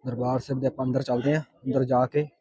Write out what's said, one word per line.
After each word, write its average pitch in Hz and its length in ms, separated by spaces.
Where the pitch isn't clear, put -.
ਦਰਬਾਰ 123 340
ਸਾਹਿਬ 131 220
ਦੇ 135 60
ਆਪਾਂ 131 180
ਅੰਦਰ 127 160
ਚੱਲਦੇ 123 340
ਹਾਂ, 160 60
ਅੰਦਰ 131 180
ਜਾ 127 220
ਕੇ 147 220